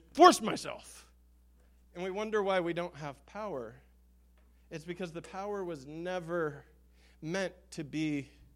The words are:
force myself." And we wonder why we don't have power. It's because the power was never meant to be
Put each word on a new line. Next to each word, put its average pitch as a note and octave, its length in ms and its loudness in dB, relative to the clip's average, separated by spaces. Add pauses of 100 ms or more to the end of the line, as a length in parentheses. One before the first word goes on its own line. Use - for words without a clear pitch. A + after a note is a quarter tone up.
(140)
force D#4 300 10
myself." - 640 -6 (880)
And F3 80 -8
we F#3+ 80 -4
wonder G#3+ 320 0
why F#3+ 160 2
we E3+ 120 0
don't E3+ 260 -4
have C#3+ 280 -10
power. D3+ 480 -8 (960)
It's D#3+ 160 -10
because F3 260 -8
the D#3 120 -10
power G3 400 -8
was D3+ 240 -8
never E3 760 -4 (560)
meant F3 340 -4 (180)
to E3 120 -8
be D3 460 -4 (260)